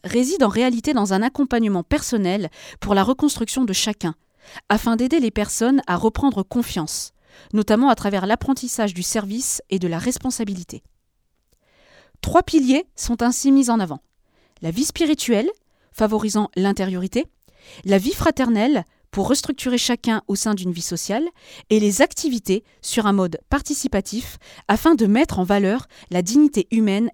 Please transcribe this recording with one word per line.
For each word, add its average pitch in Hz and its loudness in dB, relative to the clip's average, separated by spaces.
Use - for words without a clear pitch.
réside 254 0
en 214 4
réalité 240 0
dans 202 0
un 196 2
accompagnement 226 0
personnel 202 -2
pour 202 0
la 196 4
reconstruction 262 0
de 196 -2
chacun, 180 -2
afin 226 2
d'aider 262 2
les 226 2
personnes 233 0
à 175 -2
reprendre 220 0
confiance, - -6
notamment 214 4
à 233 4
travers 196 -2
l'apprentissage 233 -2
du 180 -6
service 208 -4
et 190 -2
de 180 -2
la 165 -4
responsabilité. 208 -6
Trois - 2
piliers 285 2
sont - -4
ainsi 247 0
mis 269 4
en 226 2
avant. 156 -6
La 165 -4
vie 226 -2
spirituelle, 294 0
favorisant 214 0
l'intériorité, 190 -2
la 196 4
vie 240 0
fraternelle, 240 2
pour 196 -2
restructurer 254 -2
chacun 233 -2
au 196 -2
sein 214 -2
d'une 180 -4
vie 170 -6
sociale, 214 -4
et 214 6
les 208 2
activités 233 -2
sur 214 -2
un 196 4
mode 185 0
participatif 254 -4
afin 311 4
de 226 2
mettre 214 2
en 185 2
valeur 202 0
la 180 0
dignité 262 2
humaine 220 2